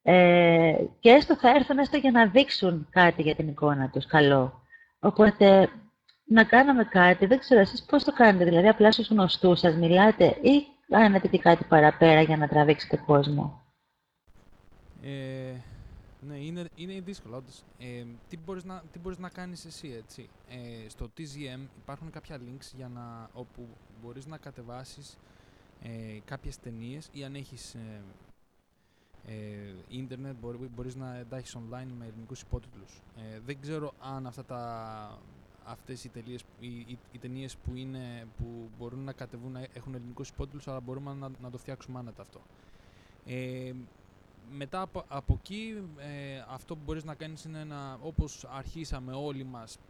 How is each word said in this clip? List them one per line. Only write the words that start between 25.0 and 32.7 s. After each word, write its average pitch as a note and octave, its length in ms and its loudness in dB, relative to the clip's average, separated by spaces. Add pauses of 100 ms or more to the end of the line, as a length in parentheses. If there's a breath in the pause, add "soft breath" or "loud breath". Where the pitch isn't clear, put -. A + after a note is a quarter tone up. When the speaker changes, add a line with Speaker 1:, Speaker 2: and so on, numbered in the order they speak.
Speaker 2:
ε, A2+ 420 -18
κάποιες - 340 -16
ταινίες A#2+ 520 -18
ή C#3+ 120 -18
αν C3+ 120 -18
έχεις, C3 380 -20
ε, A2 280 -20 (1200)
ε, A2 80 -20 (540)
ίντερνετ, B2+ 540 -18
μπορεί, A#2+ 340 -16
μπορείς B2 200 -14
να B2+ 340 -18
τα C3 80 -16
έχεις B2+ 200 -20
online B2 400 -18
με A#2+ 80 -20
ελληνικούς A2+ 360 -20
υπότιτλους. - 600 -16 (160)